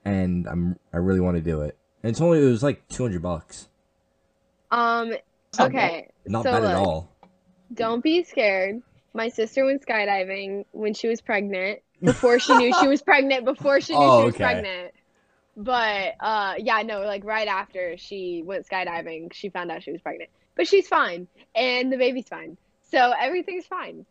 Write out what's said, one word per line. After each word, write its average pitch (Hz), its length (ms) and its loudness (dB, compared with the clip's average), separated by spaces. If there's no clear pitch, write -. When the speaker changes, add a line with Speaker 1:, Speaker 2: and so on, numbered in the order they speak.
Speaker 1:
And 92 420 0
I'm, 87 320 -2
I 85 60 -2
really 92 220 2
wanna 87 200 2
do 78 220 -2
it. 76 140 -6
And 113 80 -2
it's 113 100 -4
only, 165 220 4
it 139 60 6
was, 120 140 2
like, 143 260 -2
two - 140 -8
hundred 92 200 -2
bucks. 85 460 -8
Speaker 2:
Um, 233 400 0
Speaker 3:
That's - 480 -12
not 262 140 4
bad. 220 180 0
Speaker 2:
okay, 165 180 -10
Speaker 1:
Not 113 180 -2
Speaker 2:
so 247 80 0
Speaker 1:
bad 233 120 2
at 185 140 2
Speaker 2:
look, - 80 2
Speaker 1:
all. - 300 -6
Speaker 2:
don't 233 300 -2
be 330 220 2
scared. 202 580 0
My 226 140 -4
sister 233 360 0
went 269 220 0
skydiving 196 840 -2
when 214 200 -4
she 226 160 -4
was 226 140 -2
pregnant, 202 560 -4
before 240 380 4
she - 180 4
knew 247 160 4
she - 140 6
was 285 120 4
pregnant, 269 460 2
before 277 340 2
she - 140 -6
knew - 80 4
Speaker 1:
Oh, - 180 8
Speaker 2:
she 117 60 4
was 117 80 0
Speaker 1:
okay. - 100 -2
Speaker 2:
pregnant. 185 480 -2
But, 214 640 -2
uh, 208 380 -2
yeah, 214 240 0
no, 214 240 -6
like, 202 180 -6
right 214 240 -2
after 190 480 -6
she 180 480 -10
went 180 240 -8
skydiving, 170 640 -8
she - 160 -12
found 175 220 -8
out 170 120 -10
she 143 100 -12
was 170 100 -12
pregnant. 160 260 -12
But 330 120 0
she's 381 180 4
fine, 190 400 -2
and 254 360 0
the 262 60 0
baby's 254 320 0
fine. 165 300 -14
So 247 280 4
everything's 349 460 -4
fine. 196 460 -12